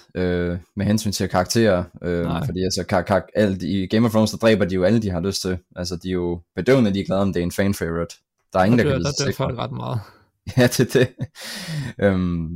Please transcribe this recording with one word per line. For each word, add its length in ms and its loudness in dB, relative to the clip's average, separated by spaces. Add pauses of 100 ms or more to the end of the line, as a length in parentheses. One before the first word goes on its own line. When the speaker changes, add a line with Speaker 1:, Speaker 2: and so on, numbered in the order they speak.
(140)
Speaker 1:
øh, 420 0 (180)
med 100 -2
hensyn 260 0
til 180 -2
karakterer, 540 2 (200)
øh, 220 -2
Speaker 2:
Nej. 200 -2
Speaker 1:
fordi 180 -4
altså, 200 -2
kar-, 180 0
kar-, 340 0
alt, 280 2
i 220 -2
Game 200 2
of 60 0
Thrones, 200 2
der 60 -8
dræber 280 4
de 100 -2
jo 80 0
alle, 180 4
de 80 -2
har 100 -2
lyst 220 -4
til. 160 -2 (180)
Altså, 200 -6
de 140 -8
er 40 -2
jo 280 -2 (140)
bedøvende 360 4
ligeglade, 300 0
om 120 0
det 60 -2
er 40 0
en 80 -2
fan 220 0
favorite. 420 -6 (380)
Der 60 2
er 40 6
ingen, 160 4
Speaker 2:
Der 60 6
Speaker 1:
der 60 2
kan 0 -
Speaker 2:
dør, 60 0
Speaker 1:
vide 100 -2
Speaker 2:
der 100 -2
Speaker 1:
sig 80 0
Speaker 2:
dør 60 -2
Speaker 1:
selv. 40 -4
Speaker 2:
folk 220 -4
ret 140 -6
meget. 340 -6
Speaker 1:
<laughs> 40 -20 (480)
Ja, 100 6
det 120 0
er 200 2
det. 80 4 (920)
Øhm, 560 0